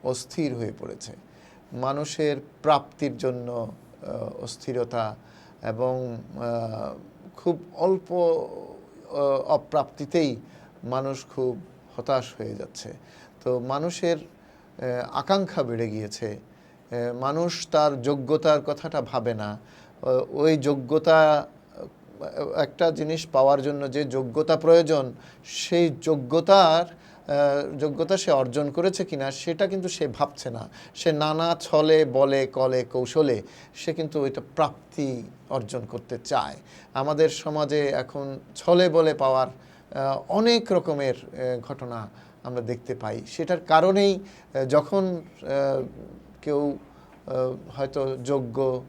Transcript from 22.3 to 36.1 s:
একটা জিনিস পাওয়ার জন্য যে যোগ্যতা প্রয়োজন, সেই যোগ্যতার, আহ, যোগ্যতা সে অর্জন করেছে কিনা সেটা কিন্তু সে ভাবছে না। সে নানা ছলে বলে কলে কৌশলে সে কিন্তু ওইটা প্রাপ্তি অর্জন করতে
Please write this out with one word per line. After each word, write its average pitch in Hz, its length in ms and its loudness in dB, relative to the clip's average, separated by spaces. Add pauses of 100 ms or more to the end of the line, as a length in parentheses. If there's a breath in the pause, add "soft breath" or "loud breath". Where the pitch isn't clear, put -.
একটা 160 380 0
জিনিস 156 400 -4
পাওয়ার 135 300 6
জন্য 139 300 -4
যে 147 120 -2
যোগ্যতা 135 540 0
প্রয়োজন, 160 560 6 (320 loud breath)
সেই 170 440 2 (120)
যোগ্যতার, 165 840 6
আহ, 143 920 -2
যোগ্যতা 156 400 0
সে 185 140 0
অর্জন 135 400 2
করেছে 185 340 0
কিনা 135 260 -6
সেটা 170 360 -2
কিন্তু 185 220 -4
সে - 180 -2
ভাবছে - 420 -4
না। 113 200 -10 (260 loud breath)
সে - 160 2
নানা 156 480 0
ছলে 156 460 6
বলে 135 420 2
কলে 127 360 0
কৌশলে 127 580 0 (340 loud breath)
সে - 180 -6
কিন্তু 156 280 -4
ওইটা 135 200 -2 (140)
প্রাপ্তি 139 680 -4 (260)
অর্জন 120 360 -6
করতে 120 380 -10